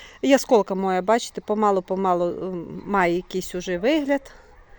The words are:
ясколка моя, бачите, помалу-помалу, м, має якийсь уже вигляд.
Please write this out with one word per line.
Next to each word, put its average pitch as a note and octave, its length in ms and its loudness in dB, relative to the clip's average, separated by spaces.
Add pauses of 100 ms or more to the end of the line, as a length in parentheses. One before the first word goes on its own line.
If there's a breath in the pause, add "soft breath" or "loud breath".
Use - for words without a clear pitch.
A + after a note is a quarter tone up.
(220 loud breath)
ясколка B3 540 4
моя, F#3+ 260 0
бачите, G#3+ 400 -2
помалу-помалу, F#3+ 840 0
м, F3 600 -8
має F3+ 300 2
якийсь F#3 400 -6
уже F3+ 220 -4
вигляд. C#4 540 0 (480 soft breath)